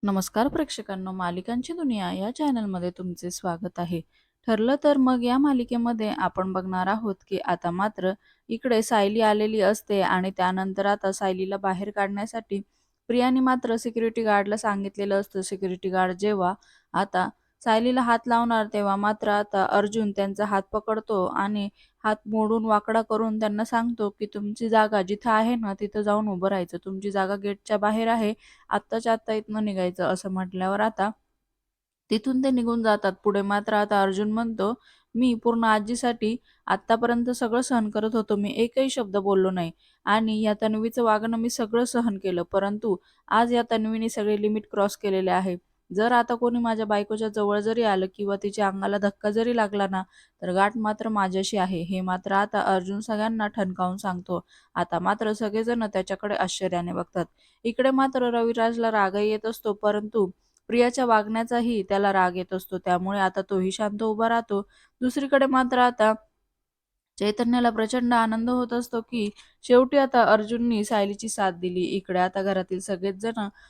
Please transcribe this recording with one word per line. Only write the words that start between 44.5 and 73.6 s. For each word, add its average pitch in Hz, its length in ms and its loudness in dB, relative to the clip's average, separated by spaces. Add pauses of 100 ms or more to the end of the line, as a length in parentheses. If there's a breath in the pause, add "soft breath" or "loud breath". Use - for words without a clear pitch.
क्रॉस 202 260 0
केलेले 190 360 0
आहे. 185 240 0 (340)
जर 214 220 2
आता 240 220 2
कोणी 240 240 0
माझ्या 226 280 -2
बायकोच्या 214 420 -2
जवळ 208 320 0
जरी 226 240 0
आलं 190 300 2
किंवा 202 280 -2
तिच्या 202 260 0
अंगाला 196 300 -2
धक्का 202 320 -2
जरी 226 260 0
लागला 202 300 0
ना, 190 160 -2 (400 soft breath)
तर 180 100 -4
गाठ 202 260 2
मात्र 214 320 -4
माझ्याशी 190 480 -2
आहे," 185 240 -2
हे 185 200 -4
मात्र 185 320 -4
आता 208 320 0
अर्जुन 190 360 -2
सगळ्यांना 220 460 -2
ठणकावून 185 500 -2
सांगतो. 180 420 -4 (340 soft breath)
आता 220 260 -2
मात्र 214 340 0
सगळेजण 226 520 -2
त्याच्याकडे 202 500 -4
आश्चर्याने 180 560 -2
बघतात. 175 320 -4 (400 soft breath)
इकडे 247 280 2
मात्र 262 400 2
रविराजला 233 600 0
राग 202 240 2
येत 214 300 0
असतो, 226 280 -4
परंतु 208 540 0 (400)
प्रियाच्या 240 380 2
वागण्याचाही 226 760 0
त्याला 196 300 2
राग 185 240 2
येत 180 180 -6
असतो, 185 240 -6
त्यामुळे 185 420 0
आता 190 300 0
तोही 190 220 0
शांत 208 300 -4
उभा 220 260 0
राहतो. 226 340 0 (380 soft breath)
दुसरीकडे 269 480 2
मात्र 254 320 2
आता 240 320 4 (1040)
चैतन्याला 233 520 2
प्रचंड 240 440 0
आनंद 226 360 2
होत 247 220 0
असतो 240 300 -4
की 220 260 -4 (360 loud breath)
शेवटी 254 340 6
आता 262 260 4
अर्जुननी 220 600 2
सायलीची 208 440 -2
साथ 196 260 -2
दिली. 180 280 -4 (140)
इकडे 190 220 -4
आता 185 240 0
घरातील 190 380 -2
सगळेच 190 400 -6
जण 220 280 -6 (220 soft breath)